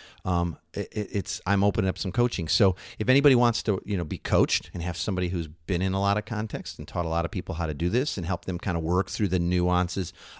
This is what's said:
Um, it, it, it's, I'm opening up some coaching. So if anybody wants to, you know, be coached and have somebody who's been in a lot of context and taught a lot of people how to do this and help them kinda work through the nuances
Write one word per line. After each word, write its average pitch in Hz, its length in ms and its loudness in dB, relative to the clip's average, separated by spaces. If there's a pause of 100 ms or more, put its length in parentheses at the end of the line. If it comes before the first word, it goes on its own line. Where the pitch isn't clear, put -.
(240)
Um, 87 340 0 (140)
it, 101 200 -4
it, 104 180 -4
it's, - 340 -4
I'm 98 200 2
opening 98 240 2
up 90 100 -2
some 92 140 -6
coaching. 120 340 0
So 95 300 4 (240)
if 107 80 0
anybody 135 260 6
wants 120 300 2
to, - 200 0
you 101 120 -2
know, 87 80 -2
be 80 140 -4
coached - 540 2
and 87 120 -6
have 87 120 -2
somebody 92 340 -2
who's 85 180 -2
been 85 340 -2
in 95 100 0
a 98 80 0
lot 101 160 2
of 104 80 -2
context 113 540 -6
and 73 80 -10
taught 87 180 -2
a 82 40 -2
lot 82 160 0
of 85 80 -4
people 85 240 -4
how 82 100 -2
to 78 80 -2
do 82 160 0
this 127 260 -2
and 90 80 -4
help 87 200 -4
them 87 140 -4
kinda 87 200 -2
work 87 320 0
through - 160 -2
the 90 140 2
nuances 90 720 0 (280)